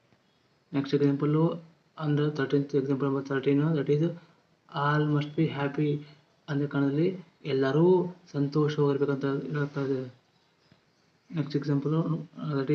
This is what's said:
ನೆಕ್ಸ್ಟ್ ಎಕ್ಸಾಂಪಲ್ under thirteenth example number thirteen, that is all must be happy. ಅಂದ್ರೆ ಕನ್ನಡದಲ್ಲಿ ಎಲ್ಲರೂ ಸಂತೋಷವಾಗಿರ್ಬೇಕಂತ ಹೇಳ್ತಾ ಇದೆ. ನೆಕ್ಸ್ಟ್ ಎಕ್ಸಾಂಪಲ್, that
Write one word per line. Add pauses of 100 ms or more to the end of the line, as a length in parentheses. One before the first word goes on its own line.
(760)
ನೆಕ್ಸ್ಟ್
ಎಕ್ಸಾಂಪಲ್ (680)
under (100)
thirteenth
example
number
thirteen, (180)
that
is (800)
all (120)
must
be (120)
happy. (600)
ಅಂದ್ರೆ
ಕನ್ನಡದಲ್ಲಿ (440)
ಎಲ್ಲರೂ (520)
ಸಂತೋಷವಾಗಿರ್ಬೇಕಂತ (320)
ಹೇಳ್ತಾ
ಇದೆ. (1300)
ನೆಕ್ಸ್ಟ್
ಎಕ್ಸಾಂಪಲ್, (600)
that